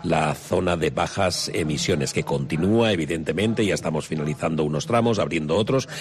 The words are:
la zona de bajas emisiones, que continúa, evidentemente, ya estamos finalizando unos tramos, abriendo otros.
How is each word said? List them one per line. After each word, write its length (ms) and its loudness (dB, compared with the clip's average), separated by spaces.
la 320 0
zona 420 0
de 140 0
bajas 640 -2
emisiones, 580 0
que 120 -2
continúa, 680 2
evidentemente, 720 0
ya 100 2
estamos 340 -2
finalizando 560 -2
unos 220 -2
tramos, 340 2
abriendo 340 0
otros. 340 0